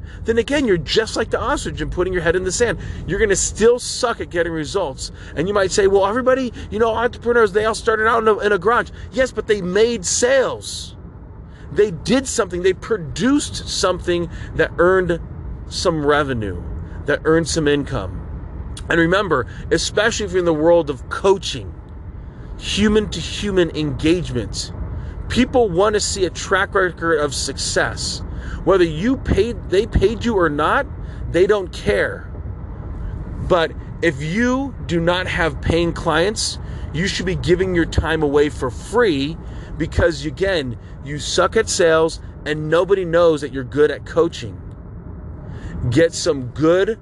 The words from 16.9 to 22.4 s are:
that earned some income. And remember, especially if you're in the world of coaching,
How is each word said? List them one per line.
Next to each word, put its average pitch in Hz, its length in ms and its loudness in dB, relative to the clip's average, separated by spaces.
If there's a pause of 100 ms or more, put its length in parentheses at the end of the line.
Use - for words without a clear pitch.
that 143 180 0
earned 160 240 4
some 156 200 0
income. 110 1080 -4 (160)
And 160 80 2
remember, 165 480 2 (240)
especially 208 560 0
if 180 60 -6
you're 185 80 2
in 175 60 0
the 170 60 4
world 156 380 4
of 131 180 -8
coaching, 131 640 0 (880)